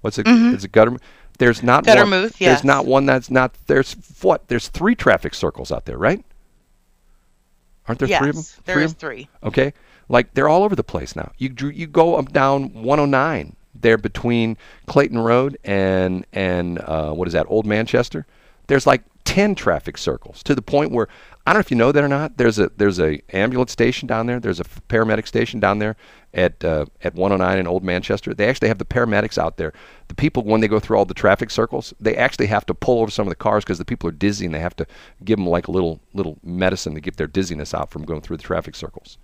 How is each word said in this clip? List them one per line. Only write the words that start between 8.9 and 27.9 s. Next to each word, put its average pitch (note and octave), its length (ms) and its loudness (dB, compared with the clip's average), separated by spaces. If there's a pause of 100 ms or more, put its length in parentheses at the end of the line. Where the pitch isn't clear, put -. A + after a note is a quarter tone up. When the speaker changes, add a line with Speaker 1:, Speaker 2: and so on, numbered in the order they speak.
Speaker 1:
of E3 40 -14
'em? - 40 -20
Speaker 2:
three. C3+ 300 -14 (140)
Speaker 1:
Okay. C3+ 300 -2 (340)
Like, A#2+ 260 0
they're C#3 140 2
all E3 160 4
over G#3 120 0
the - 80 -2
place - 320 -8
now. - 240 -10
You C3 100 -4
dr-, C3+ 260 -8
you D#3+ 120 -10
go E3 280 2
up C3+ 160 -2
down C3+ 420 0
one A#2+ 260 -2
oh D3 60 2
nine C3+ 500 -2 (180)
there A2+ 240 4
between A2+ 600 -2 (280)
Clayton C#3 320 2
Road B2 460 0
and, F#2+ 680 0
and, F2+ 480 -2
uh, D#2 320 -4
what F2 140 -4
is E2+ 60 -6
that, E2 160 0
Old A2 160 0
Manchester? A#2 640 -2 (400)
There's, C#3 180 2
like, C3 160 4 (220)
ten G3+ 320 2
traffic D2+ 420 -2
circles - 460 -8
to D3 100 0
the B2+ 80 0
point C#3+ 300 0
where, A#2 160 0 (400)
I F3 60 4
don't G#3 60 4
know - 20 2
if - 100 -2
you B2+ 60 2
know A#2 140 6
that C#3+ 120 4
or D3 40 0
not, C#3+ 300 -4
there's A2+ 220 2
a, F#2 180 4
there's G2+ 220 2
a D#2 220 0 (120)
ambulance B2 380 0
station - 360 0
down A#2 200 -2
there. B2 120 -4
There's G2 200 -4
a F2 60 -6
f-, - 240 -16
paramedic A2 360 0
station A#2 340 -2
down G2+ 200 2
there G#2+ 160 -4 (380)
at, F2+ 300 0
uh, D#2 220 -2 (180)
at E2+ 120 -4
one F#2 160 0
oh G2 60 2
nine F#2 200 0
in F#2+ 80 -2
Old F#2 180 -2
Manchester. F#2+ 500 -4